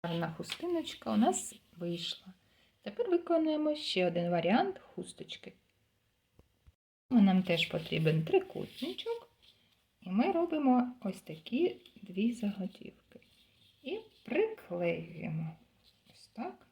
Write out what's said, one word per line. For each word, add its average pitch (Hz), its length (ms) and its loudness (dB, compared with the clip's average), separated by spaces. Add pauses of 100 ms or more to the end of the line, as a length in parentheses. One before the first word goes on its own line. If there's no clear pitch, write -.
Гарна 165 300 -4
хустиночка - 800 -6
у 214 40 2
нас 302 380 2 (220)
вийшла. 170 560 -8 (500)
Тепер 381 280 -4
виконуємо 311 640 2
ще 185 320 0
один 170 240 0
варіант 196 480 2
хусточки. - 760 -16 (1600)
Нам 196 320 8
теж 170 240 2
потрібен 160 580 0
трикутничок. - 1040 -2 (720)
І 180 100 -12
ми 262 220 2
робимо 285 680 2
ось 190 200 -6
такі 240 560 -2 (260)
дві 208 300 0
заготівки. - 880 -8 (600)
І 330 160 -8 (260)
приклеюємо 170 1300 -2 (540)
ось - 180 -20
так 349 440 -12